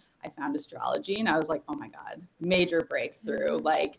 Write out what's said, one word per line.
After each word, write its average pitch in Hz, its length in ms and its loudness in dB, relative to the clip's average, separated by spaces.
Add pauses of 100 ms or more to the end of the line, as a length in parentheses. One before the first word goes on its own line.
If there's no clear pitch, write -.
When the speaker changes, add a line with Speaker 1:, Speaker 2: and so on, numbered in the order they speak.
(240)
Speaker 1:
I - 60 -10
found - 260 -4
astrology, - 640 -2
and 220 80 2
I 160 100 4
was 160 120 0
like, 156 180 -2
"Oh - 80 -6
my 113 140 -10
God, - 360 -14 (140)
major 175 420 4
breakthrough." 143 760 -2
Speaker 2:
Mm-hmm. 151 80 -2
Speaker 1:
Like, 156 340 2